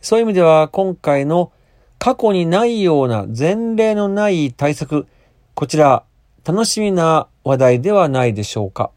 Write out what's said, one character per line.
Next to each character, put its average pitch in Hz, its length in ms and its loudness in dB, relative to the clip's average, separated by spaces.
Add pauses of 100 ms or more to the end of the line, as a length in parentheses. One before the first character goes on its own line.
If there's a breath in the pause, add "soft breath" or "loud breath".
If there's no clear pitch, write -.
そ - 160 0
う - 20 4
い 233 40 2
う - 20 0
意 - 40 -2
味 208 60 -2
で 180 60 2
は 156 280 4
今 190 260 -2
回 143 300 -2
の 170 260 0 (460)
過 254 180 0
去 220 160 0
に 180 140 0
な 185 200 2
い 226 180 -2
よ 151 200 2
う 127 40 0
な 110 180 -2
前 185 500 -2
例 220 200 0
の 208 120 -2
な 208 220 0
い 151 240 -2
対 147 200 -2
策、 147 340 -6 (480)
こ 143 120 -6
ち 156 100 -4
ら 139 260 2 (420)
楽 202 200 -2
し - 140 -6
み 208 120 -2
な 165 360 0 (160)
話 135 140 0
題 123 240 4
で 185 100 -2
は 190 160 2
な 131 180 0
い 117 80 0
で 104 100 -6
し - 140 -10
ょ 107 80 -4
う 95 60 -10
か。 - 260 -6